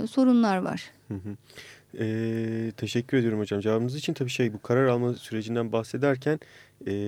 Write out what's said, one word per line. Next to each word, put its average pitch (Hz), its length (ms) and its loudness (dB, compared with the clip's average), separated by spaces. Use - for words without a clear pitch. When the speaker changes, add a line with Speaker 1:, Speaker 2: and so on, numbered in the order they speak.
Speaker 1:
e, 220 40 -4
sorunlar 240 500 4
var. 180 340 -4
Speaker 2:
Hı 107 60 -6
hı. 98 220 -8
E, 113 760 -2
teşekkür 120 400 -2
ediyorum 117 220 2
hocam 101 220 -2
cevabınız 113 360 2
için. 156 180 -4
Tabii 127 160 -2
şey, 120 220 0
bu 107 100 -10
karar 131 240 4
alma 120 280 2
sürecinden 113 580 -4
bahsederken, 131 680 0
e, 98 60 -2